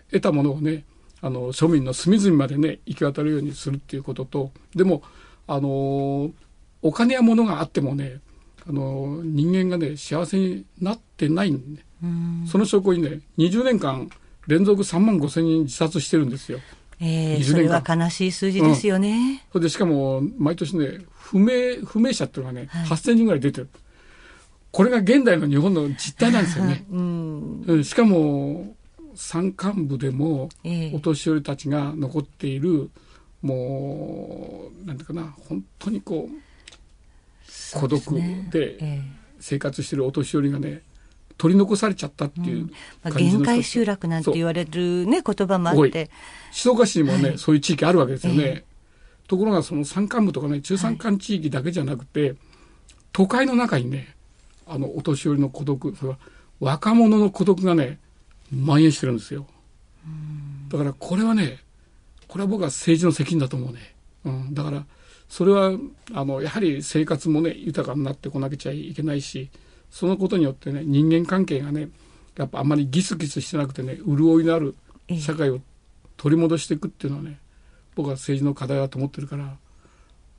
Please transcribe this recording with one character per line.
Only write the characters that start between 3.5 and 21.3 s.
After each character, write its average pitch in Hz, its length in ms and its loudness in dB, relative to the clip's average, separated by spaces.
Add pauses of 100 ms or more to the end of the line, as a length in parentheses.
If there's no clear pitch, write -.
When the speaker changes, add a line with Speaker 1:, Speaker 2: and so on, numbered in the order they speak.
Speaker 1:
す 139 180 -8
る 139 60 -2
っ - 20 -8
て - 180 -12
い 135 40 -6
う - 20 -16
こ 135 100 -10
と 131 120 -8
と、 139 260 -6 (240)
で 185 100 4
も、 170 180 2 (440)
あ 139 140 -2
の、 139 720 -2 (500)
お 156 100 2
金 240 220 2
や 254 80 4
物 226 220 6
が 160 160 0
あ 170 40 0
っ - 60 -8
て 165 100 0
も 139 140 -2
ね、 135 260 -8 (480)
あ 151 40 -6
の、 139 500 -6
人 160 300 0
間 185 160 2
が 180 100 -2
ね、 151 180 -4
幸 156 300 -4
せ 190 120 0
に 190 260 -2 (160)
な 190 140 -2
っ - 40 -10
て - 300 -4
な 175 160 2
い 185 60 2
ん 135 260 -4
で、 - 80 -20 (180)
Speaker 2:
う 170 40 -6
ん。 170 400 -4
Speaker 1:
そ 180 120 2
の 220 60 4
証 202 180 4
拠 190 120 2
に 170 80 2
ね、 147 180 -4 (160)
二 165 140 4
十 226 120 2
年 254 160 4
間 131 320 -4 (380)
連 165 160 4
続 202 200 4
三 190 220 4
万 202 120 4
五 147 100 0
千 165 160 0
人 160 180 4
自 139 140 -4
殺 160 240 0
し - 100 -8
て 170 60 4
る 147 100 4
ん 120 40 -2
で 131 60 -6
す - 140 -14
よ。 123 80 -8 (420)
Speaker 2:
え 160 340 0
え、 - 40 2
Speaker 1:
二 139 60 2
十 143 100 4
年 170 140 6
間。 170 140 4
Speaker 2:
そ 170 100 -2
れ 165 40 4
は 165 80 2
悲 170 60 0
し 185 180 -2
い 180 40 -2
数 196 180 -2
字 190 100 0
で 156 140 6
す 135 120 0
よ 190 120 2
ね。 220 320 2
Speaker 1:
う 269 40 -4
ん。 262 40 -10 (140)
そ 185 80 0
れ - 40 2
で 165 40 2
し - 80 -4
か 196 100 2
も、 135 340 0 (180)
毎 160 180 0
年 175 200 -6
ね、 147 220 -2 (140)
不 - 260 -2